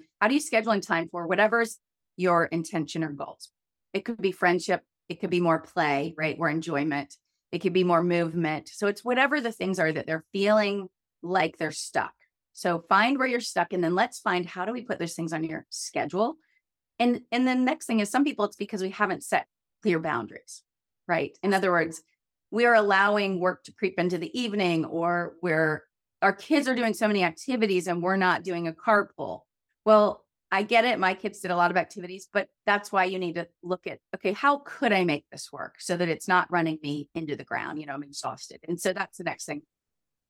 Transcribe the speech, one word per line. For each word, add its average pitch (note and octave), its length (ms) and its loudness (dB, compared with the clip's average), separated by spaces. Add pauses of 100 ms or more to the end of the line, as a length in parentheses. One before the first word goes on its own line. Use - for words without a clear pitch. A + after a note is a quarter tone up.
(200)
How G#3 80 4
do B3+ 60 2
you D4 60 2
schedule A3+ 320 2
in G3 80 2
time E3 300 -2
for E3+ 160 -6
whatever's A3 520 2 (380)
your F3 300 4
intention D#3+ 580 -4
or D3 80 -6
goals? - 380 -14 (420)
It G3 140 -4
could A3+ 160 -8
be F#3+ 100 2
friendship. F3+ 520 0 (260)
It E3+ 100 -12
could F#3+ 80 -4
be F3 120 2
more E3 180 4
play, D#3 580 -2
right? D#3 220 -2
Or D#3+ 100 0
enjoyment. D3 680 -4 (360)
It F3 80 -4
could F3 140 0
be F#3 100 4
more E3+ 180 4
movement. E3+ 640 0
So - 180 -4
it's G3+ 180 -2
whatever C4 360 2
the A3+ 120 -4
things F#3 260 -4
are D#3+ 140 2
that D3+ 140 -6
they're D#3+ 260 -4
feeling G3+ 560 2 (340)
like E3+ 360 0
they're D#3 140 -4
stuck. - 420 -6 (380)
So E3+ 360 -2
find A#3 300 4
where C4 80 0
you're A#3+ 140 -2
stuck F3 320 -2
and F3+ 100 0
then E3+ 120 2
let's A3+ 240 0
find F3+ 260 -2
how F3+ 200 -8
do G#3+ 80 -4
we B3 100 -8
put - 160 -6
those E3+ 160 -6
things E3 180 -6
on D#3+ 120 -4
your D#3 260 -8
schedule. F#3 680 -4 (600)
And, A#3+ 320 2
and B3 160 0
then B3+ 180 2
next D4 220 -2
thing A3+ 140 2
is G3+ 100 -2
some C#4 140 2
people, C4 200 -2
it's G3+ 120 -2
because G3+ 260 -6
we F#3+ 80 -4
haven't F#3+ 340 -2
set - 220 -2 (340)
clear F3+ 180 2
boundaries, C#3+ 640 -6 (440)
right? E3+ 360 -2
In G3 120 2
other F#3+ 160 2
words, E3 320 0 (480)
we A3+ 140 0
are A#3+ 100 8
allowing G3+ 680 4
work F3+ 240 -2
to - 80 -20
creep F#3 260 -4
into F3 200 0
the - 200 -8
evening, G3 460 0
or F3 560 -2
we're, D#3+ 440 0 (360)
our G3 120 4
kids D4 340 0
are B3+ 80 2
doing A#3 200 0
so A3+ 120 -2
many G#3 160 2
activities F#3+ 640 0
and F3 160 -2
we're F#3+ 140 2
not F#3 260 2
doing E3+ 240 -4
a D#3+ 60 -4
carpool. F3 680 0 (420)
Well, G#3+ 400 6 (260)
I G3 120 2
get A3+ 240 4
it. A3+ 120 0
My F#3 140 2
kids G3 280 -8
did F3+ 100 -4
a F3 60 0
lot F3 140 4
of F3+ 60 0
activities, F3+ 560 -6
but G3 160 -2 (160)
that's G3+ 260 0
why F#3+ 140 4
you F#3+ 140 -4
need F3 160 -4
to E3+ 140 -6 (140)
look F3+ 240 -6
at, D#3 140 -12 (140)
"Okay, - 180 -2
how C#4+ 280 2
could B3 320 0
I F#3 120 4
make D3 260 -2
this - 220 -16
work - 260 -12
so - 160 -4
that F3 140 0
it's - 180 -4
not F3+ 240 2
running D#3+ 320 0
me C#3+ 320 -6
into D3+ 220 -6
the C3+ 80 -10
ground? - 340 -6
You D3+ 60 -10
know, D3 80 -10
I'm C#3+ 100 -10
exhausted." - 640 -12
And E3+ 140 -6
so F#3 140 -2
that's F#3+ 240 -8
the F3+ 60 -10
next D#3+ 200 -8
thing. D3+ 180 -8 (680)